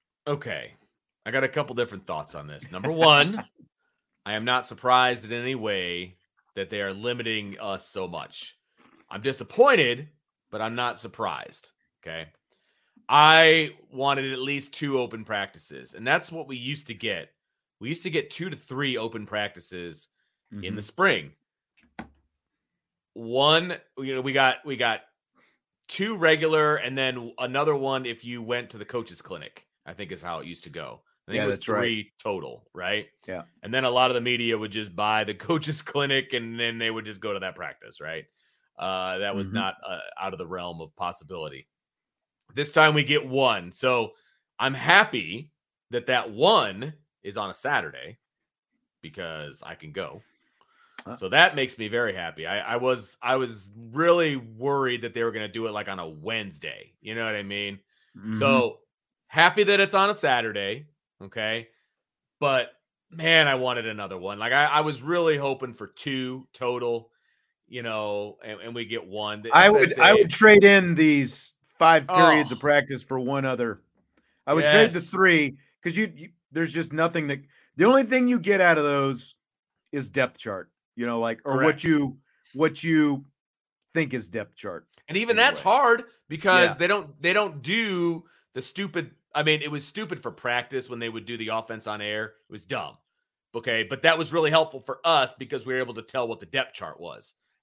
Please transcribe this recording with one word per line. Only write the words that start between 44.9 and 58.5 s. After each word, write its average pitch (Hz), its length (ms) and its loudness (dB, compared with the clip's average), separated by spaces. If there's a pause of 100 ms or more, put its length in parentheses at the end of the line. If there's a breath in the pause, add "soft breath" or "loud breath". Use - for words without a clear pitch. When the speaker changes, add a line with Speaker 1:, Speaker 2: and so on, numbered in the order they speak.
Speaker 1:
that 120 160 -4
that 120 260 0
one 131 600 2 (280)
is 101 140 -12
on 101 140 -6
a 87 40 -12
Saturday 85 640 -6 (800)
because 78 640 -12
I 82 120 -16
can 78 160 -18
go. 82 280 -10 (840)
Speaker 2:
Huh. 123 100 -14
Speaker 1:
So 95 140 -8
that 170 260 6
makes 131 220 -4
me 107 100 -8
very 113 260 -2
happy. 80 320 -10
I, 101 280 -4
I - 20 0
was, 120 460 -2
I 123 140 0
was 113 340 -6 (220)
really 165 440 4
worried 123 680 -4
that 117 120 -8
they 117 80 -2
were 117 100 0
gonna 107 160 -6
do 113 180 -6
it, 107 60 -6
like, 104 160 -6
on 98 100 -8
a 85 100 -10
Wednesday. 80 920 -10
You 110 140 -12
know 113 100 -4
what 110 100 -4
I 104 80 -6
mean? 101 360 -8 (380)
Speaker 2:
Mm-hmm. 107 180 -8
Speaker 1:
So 127 460 2 (460)